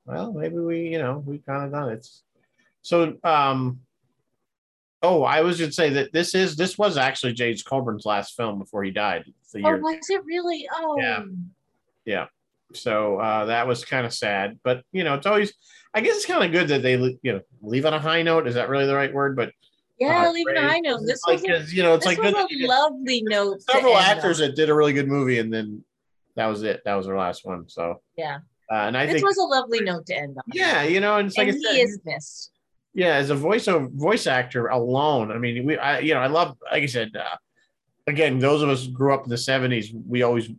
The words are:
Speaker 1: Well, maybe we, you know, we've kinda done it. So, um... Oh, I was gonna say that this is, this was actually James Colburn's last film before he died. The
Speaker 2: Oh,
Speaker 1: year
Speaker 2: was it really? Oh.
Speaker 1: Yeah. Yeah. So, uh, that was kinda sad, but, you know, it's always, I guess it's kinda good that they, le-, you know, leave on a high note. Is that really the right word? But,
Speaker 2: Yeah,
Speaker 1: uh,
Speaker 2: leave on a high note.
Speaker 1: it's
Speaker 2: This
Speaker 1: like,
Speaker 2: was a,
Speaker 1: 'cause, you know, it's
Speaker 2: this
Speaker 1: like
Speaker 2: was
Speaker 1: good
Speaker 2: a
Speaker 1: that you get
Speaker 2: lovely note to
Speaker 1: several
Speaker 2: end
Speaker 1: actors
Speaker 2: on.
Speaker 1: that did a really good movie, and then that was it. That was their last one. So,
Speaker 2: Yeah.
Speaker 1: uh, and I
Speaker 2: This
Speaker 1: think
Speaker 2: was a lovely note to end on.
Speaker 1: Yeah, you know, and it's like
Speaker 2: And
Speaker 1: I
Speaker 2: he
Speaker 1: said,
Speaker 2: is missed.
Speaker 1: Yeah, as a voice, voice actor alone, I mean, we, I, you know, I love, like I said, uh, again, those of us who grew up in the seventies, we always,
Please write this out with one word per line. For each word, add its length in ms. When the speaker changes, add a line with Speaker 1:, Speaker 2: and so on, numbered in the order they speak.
Speaker 1:
Well, 260
maybe 260
we, 300
you 100
know, 260
we've 200
kinda 260
done 200
it. 160
So, 320
um... 560
Oh, 200
I 200
was 180
gonna 120
say 180
that 220
this 220
is, 220
this 220
was 180
actually 380
James 280
Colburn's 440
last 300
film 220
before 260
he 60
died. 340
The 120
Speaker 2:
Oh, 40
Speaker 1:
year 100
Speaker 2:
was 200
it 140
really? 480
Oh. 260
Speaker 1:
Yeah. 260
Yeah. 220
So, 440
uh, 280
that 200
was 180
kinda 260
sad, 540
but, 180
you 120
know, 100
it's 120
always, 260
I 60
guess 160
it's 100
kinda 220
good 200
that 140
they, 140
le-, 260
you 120
know, 60
leave 240
on 100
a 60
high 220
note. 240
Is 80
that 160
really 160
the 80
right 180
word? 240
But, 160
Speaker 2:
Yeah, 280
Speaker 1:
uh, 40
Speaker 2:
leave 160
on 80
a 120
high 120
note. 220
Speaker 1:
it's 40
Speaker 2:
This 200
Speaker 1:
like, 160
Speaker 2:
was 20
a, 40
Speaker 1:
'cause, 260
you 80
know, 120
it's 120
Speaker 2:
this 100
Speaker 1:
like 80
Speaker 2:
was 80
Speaker 1:
good 80
Speaker 2:
a 40
Speaker 1:
that 60
you 100
get 80
Speaker 2:
lovely 560
note 360
to 120
Speaker 1:
several 240
Speaker 2:
end 100
Speaker 1:
actors 340
Speaker 2:
on. 80
Speaker 1:
that 80
did 140
a 40
really 200
good 140
movie, 300
and 140
then 320
that 120
was 160
it. 240
That 80
was 120
their 120
last 260
one. 240
So, 320
Speaker 2:
Yeah. 220
Speaker 1:
uh, 40
and 100
I 80
Speaker 2:
This 120
Speaker 1:
think 100
Speaker 2:
was 100
a 60
lovely 400
note 240
to 100
end 220
on. 40
Speaker 1:
Yeah, 280
you 180
know, 180
and 100
it's 80
like 120
Speaker 2:
And 80
Speaker 1:
I 20
Speaker 2:
he 60
Speaker 1:
said, 200
Speaker 2:
is 220
missed. 440
Speaker 1:
Yeah, 220
as 140
a 40
voice, 340
voice 580
actor 420
alone, 640
I 80
mean, 280
we, 120
I, 220
you 140
know, 60
I 80
love, 280
like 120
I 40
said, 300
uh, 200
again, 320
those 240
of 80
us 160
who 60
grew 220
up 100
in 60
the 80
seventies, 560
we 280
always, 260